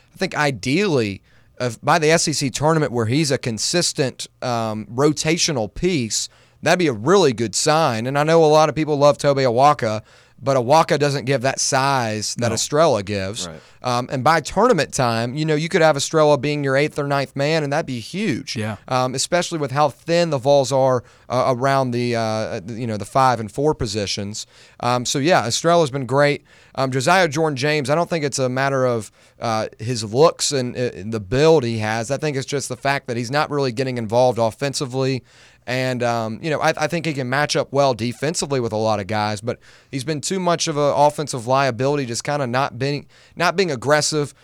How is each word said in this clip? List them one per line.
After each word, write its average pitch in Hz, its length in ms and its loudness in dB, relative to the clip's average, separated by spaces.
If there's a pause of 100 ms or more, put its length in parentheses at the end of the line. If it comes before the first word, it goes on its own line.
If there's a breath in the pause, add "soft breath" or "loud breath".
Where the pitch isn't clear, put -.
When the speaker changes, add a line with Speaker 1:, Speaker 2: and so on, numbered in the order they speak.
(140 soft breath)
Speaker 1:
I - 40 -20
think - 200 -4
ideally, 135 840 0 (360 soft breath)
if 120 220 -6
by 147 160 4
the 156 140 2
S 165 160 2
E 156 60 0
C 135 180 -2
tournament 151 400 0
where 113 160 0
he's 139 240 0
a 123 80 0
consistent, 131 880 -2 (160)
um, 113 420 -4
rotational 147 880 0
piece, 147 560 -2 (320 soft breath)
that'd 165 160 2
be 180 80 2
a 139 80 2
really 143 400 4
good 107 220 -4
sign. 151 500 2
And 139 140 -2
I 147 40 2
know 160 220 6
a - 0 -
lot 156 240 6
of 131 60 -4
people 151 220 0
love 143 200 6
Tobe 143 200 2
Awaka, 127 680 2 (380 soft breath)
but 135 140 0
Awaka 147 420 4
doesn't 139 280 0
give 131 160 0
that 135 180 -2
size 127 760 0
that 120 140 -2
Speaker 2:
No. 113 40 -2
Speaker 1:
Estrella 139 500 2
gives. 95 420 -6
Speaker 2:
Right. 80 140 -14 (220 loud breath)
Speaker 1:
Um, 123 280 -2
and 131 140 -4
by 160 160 4
tournament 190 540 2
time, 120 420 0
you 151 80 -2
know, 156 120 0
you 156 120 -2
could 175 140 2
have 156 160 4
Estrella 147 400 4
being 147 260 -2
your 135 140 0
eighth 147 200 0
or 143 100 -2
ninth 139 280 -2
man, 151 280 0
and 139 100 -4
that'd 156 120 -2
be 127 140 -6
huge. 170 560 -6
Speaker 3:
Yeah. 107 220 -6 (100)
Speaker 1:
Um, 127 280 -2
especially 175 440 -2
with 139 120 -4
how 143 180 2
thin 170 400 0
the 147 80 0
Vols 131 340 4
are, 131 320 2 (240 soft breath)
uh, 127 280 0
around 135 360 0
the, 120 240 -2
uh, 110 520 -2
you 117 200 -8
know, 107 80 -4
the 104 100 -8
five 127 360 2
and 107 100 -8
four 151 220 0
positions. 104 760 -6 (320 soft breath)
Um, 123 260 0
so, - 140 -2
yeah, 139 260 2
Estrella's 165 460 2
been 135 140 -6
great. 139 380 2 (320 soft breath)
Um, 135 160 -2
Josiah 165 360 2
Jordan-James, 147 600 -2
I 147 60 0
don't 170 140 0
think 165 140 -4
it's 139 160 -4
a 131 80 0
matter 131 380 0
of, 117 260 -2 (300 soft breath)
uh, 110 260 -2 (100)
his 113 360 -6
looks 147 400 2
and, 123 220 -4
uh, 123 140 -2 (160)
the 110 140 -4
build 131 460 4
he 117 140 -4
has. 110 320 -4
I 135 60 -2
think 147 200 -4
it's 135 80 -6
just 139 240 -6
the 123 80 -8
fact 139 300 -4
that 117 100 -4
he's 120 140 -6
not 151 180 0
really 135 240 -2
getting 127 240 -4
involved 117 420 2
offensively. 131 840 -4 (480 soft breath)
And, 127 320 -2
um, 117 400 -2
you 165 80 -6
know, 147 100 -2
I, 156 160 2
I 156 120 -2
think 156 180 -6
he 156 80 -4
can 131 160 -6
match 143 260 0
up 147 160 -2
well 135 220 2
defensively 139 640 -4
with 113 140 -2
a 107 40 -2
lot 110 220 0
of 101 60 -6
guys, 107 340 -2
but 117 200 -6 (320 soft breath)
he's 135 120 -6
been 151 160 -6
too 190 200 -4
much 175 280 0
of 156 100 -4
an 143 180 2
offensive 147 500 0
liability, 131 600 0
just 117 160 -6
kinda 143 240 -2
not 123 320 -2
being, 139 260 -4 (300 soft breath)
not 170 200 0
being 185 140 2
aggressive, 143 640 0 (100)